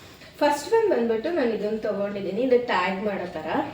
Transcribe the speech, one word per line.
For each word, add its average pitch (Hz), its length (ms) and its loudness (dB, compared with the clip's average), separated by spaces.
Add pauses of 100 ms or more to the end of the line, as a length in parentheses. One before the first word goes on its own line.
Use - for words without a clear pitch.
(380)
ಫಸ್ಟ್ 294 360 2
ಒನ್ 440 160 4
ಬಂದ್ಬಿಟ್ಟು 233 400 0
ನಾನು 277 200 0
ಇದನ್ನ 208 260 -2
ತಗೊಂಡಿದ್ದೀನಿ, 202 640 -4
ಇದು 247 240 4
ಟ್ಯಾಗ್ 196 380 0
ಮಾಡೋ 185 220 -2
ಥರ. 156 200 -8 (280)